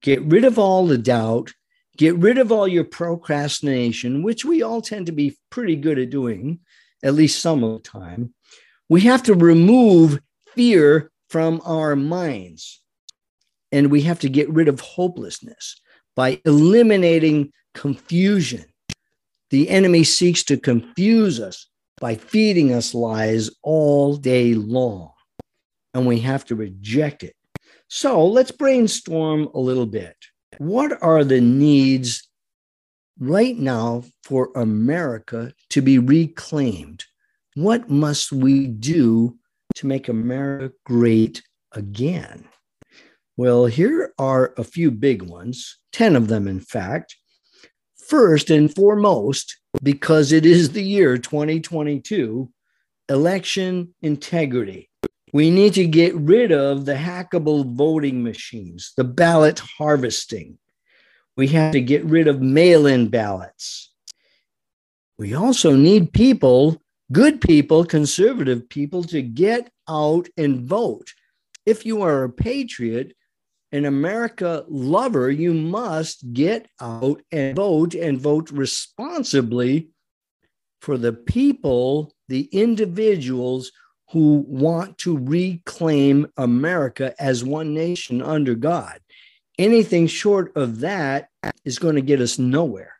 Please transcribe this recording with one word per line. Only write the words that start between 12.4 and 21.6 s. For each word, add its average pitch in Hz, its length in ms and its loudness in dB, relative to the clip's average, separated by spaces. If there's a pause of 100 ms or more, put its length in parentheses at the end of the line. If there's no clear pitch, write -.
and 143 180 4
we 143 120 4
have 170 180 -2
to 143 80 -4
get 139 220 0
rid 160 180 2
of 139 100 0
hopelessness - 1000 -10 (340)
by 127 300 -2
eliminating 165 1080 4 (220)
confusion. 156 920 -2 (840)
The 143 200 2
enemy 185 340 4
seeks 175 400 0
to 143 120 0
confuse 175 840 0
us 95 260 -14 (340)